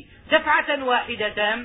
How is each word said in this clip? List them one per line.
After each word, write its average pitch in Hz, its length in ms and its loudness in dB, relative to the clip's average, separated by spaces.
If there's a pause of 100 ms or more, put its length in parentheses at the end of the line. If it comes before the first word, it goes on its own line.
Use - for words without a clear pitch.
(320)
دفعة 302 520 2
واحدة 214 800 -2